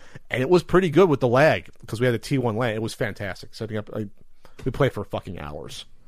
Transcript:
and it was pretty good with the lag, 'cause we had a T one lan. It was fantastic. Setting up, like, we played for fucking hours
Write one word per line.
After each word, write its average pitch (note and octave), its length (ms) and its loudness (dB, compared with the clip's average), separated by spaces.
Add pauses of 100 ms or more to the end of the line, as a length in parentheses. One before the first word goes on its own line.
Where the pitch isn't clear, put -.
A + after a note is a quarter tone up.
(300)
and B2 120 -2
it C#3 80 0
was F3 140 6
pretty F#3 260 4
good F3 200 6
with C#3 100 2
the C3 80 4
lag, B2+ 420 4 (180)
'cause A2 120 -6
we B2 60 2
had B2 100 2
a G#2+ 40 -2
T - 180 -2
one A#2 200 0
lan. A#2+ 180 0
It A2 60 -4
was A2+ 120 -4
fantastic. G2+ 640 -8
Setting G#2+ 220 -8
up, G#2 160 -8
like, G#2+ 140 -4 (560)
we C3 80 -2
played C3 220 2
for G#2 100 -4
fucking - 360 -8
hours D2 460 -12 (220)